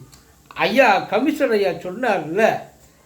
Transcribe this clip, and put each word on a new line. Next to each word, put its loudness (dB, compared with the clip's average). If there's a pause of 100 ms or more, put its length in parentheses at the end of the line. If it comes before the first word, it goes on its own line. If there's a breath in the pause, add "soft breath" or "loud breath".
(460 soft breath)
ஐயா 2
கமிஷனர் -2
ஐயா 2
சொன்னார்ல, -2 (480 soft breath)